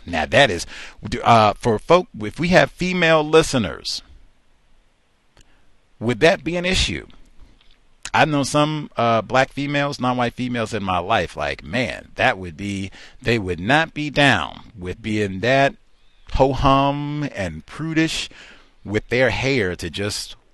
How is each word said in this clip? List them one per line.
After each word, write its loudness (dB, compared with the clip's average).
Now -4
that 4
is, -4
uh, 6
for -2
folk, 2
if -8
we 0
have 4
female 2
listeners, 0
would -2
that 4
be -4
an -4
issue? -2
I've 6
known 0
some, 0
uh, 2
black 0
females, -4
non-white -2
females -4
in -4
my -2
life, -2
like, -6
man, -8
that 0
would -12
be, -8
they 0
would -6
not 0
be -6
down 0
with -10
being -2
that 2
ho-hum 2
and -8
prudish, -2
with -4
their 2
hair -2
to -8
just -8